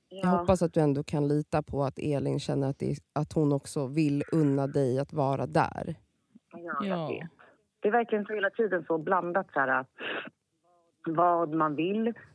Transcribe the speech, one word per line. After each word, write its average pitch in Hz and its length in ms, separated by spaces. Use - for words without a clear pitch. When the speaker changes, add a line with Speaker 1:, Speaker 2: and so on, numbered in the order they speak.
Speaker 1:
jag 185 160
Speaker 2:
Ja. 180 40
Speaker 1:
hoppas 180 320
att 165 120
du 170 60
ändå 147 240
kan 147 240
lita 151 360
på 139 200
att - 160
Elin 139 400
känner 139 300
att 139 100
det, 139 160
att 147 200
hon 147 200
också 139 340
vill 143 440
unna 139 360
dig 135 320
att 143 140
vara 135 320
där. 156 500
Speaker 2:
Ja, 170 80
jag 202 60
Speaker 3:
Ja. 170 200
Speaker 2:
vet. - 220
Det - 80
är 208 40
verkligen 226 340
så 214 80
hela 196 160
tiden 185 380
så 165 100
blandat, 175 560
så 147 60
här, 131 260
vad 170 460
man 156 220
vill, 214 380